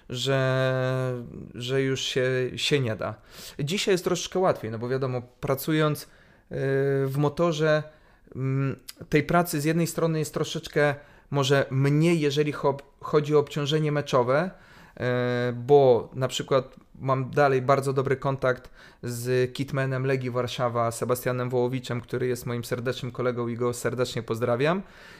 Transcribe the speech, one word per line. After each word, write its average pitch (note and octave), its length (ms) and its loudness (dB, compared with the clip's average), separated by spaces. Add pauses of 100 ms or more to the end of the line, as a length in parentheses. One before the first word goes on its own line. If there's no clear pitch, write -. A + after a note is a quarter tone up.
że, C3 1120 0 (320)
że B2+ 280 -2
już C3+ 180 0
się, - 240 0 (320)
się C#3 240 2
nie A2+ 160 -2
da. G#2+ 180 -6 (440)
Dzisiaj F#3+ 360 0
jest F3 100 0
troszeczkę F3+ 340 -2
łatwiej, D#3+ 320 0
no A2+ 80 -6
bo A#2+ 100 -6
wiadomo, B2+ 340 -2 (180)
pracując, D3+ 600 0
yy, - 60 -16 (1000)
w C3+ 100 -4
Motorze, D3+ 640 2 (540)
mm, C3+ 400 -2 (320)
tej D3+ 140 4
pracy E3+ 380 0
z C#3+ 40 -4
jednej E3 220 2
strony E3 320 -2
jest D3+ 160 -4
troszeczkę D3+ 600 -2 (360)
może C#3 400 2
mniej, D3+ 500 4
jeżeli D3 320 2
cho-, C3+ 300 -2 (180)
chodzi D3+ 360 2
o - 20 8
obciążenie D3 540 0
meczowe, C#3+ 580 2 (460)
e, B2 600 0
bo B2 580 6
na B2+ 140 -2
przykład - 480 -2 (240)
mam C3 300 0
dalej C3+ 320 2
bardzo C3+ 300 2
dobry C3+ 240 0
kontakt C3 540 -2 (320)
z B2+ 500 -2
kitmanem C3+ 540 -4
Legii C3 240 0
Warszawa, A#2+ 600 -2
Sebastianem B2 600 -2
Wołowiczem, B2 500 0
który B2+ 260 -4
jest B2 200 -4
moim A#2+ 180 -4
serdecznym B2 480 -6
kolegą A#2+ 360 -2
i A#2 80 -4
go A#2+ 160 0
serdecznie A#2+ 500 -4
pozdrawiam. A#2+ 600 0 (380)